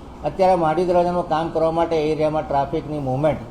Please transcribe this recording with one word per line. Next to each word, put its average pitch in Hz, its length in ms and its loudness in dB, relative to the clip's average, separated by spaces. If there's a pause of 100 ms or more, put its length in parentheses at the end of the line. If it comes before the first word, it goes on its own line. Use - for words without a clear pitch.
(240)
અત્યારે 185 300 2
માંડવી 165 300 2
દરવાજાનું 175 440 2
કામ 160 200 0
કરવા 160 220 0
માટે 165 260 0
એરિયામાં 151 520 0
ટ્રાફિકની 143 500 -2
મૂવમેન્ટ, 139 400 0 (120)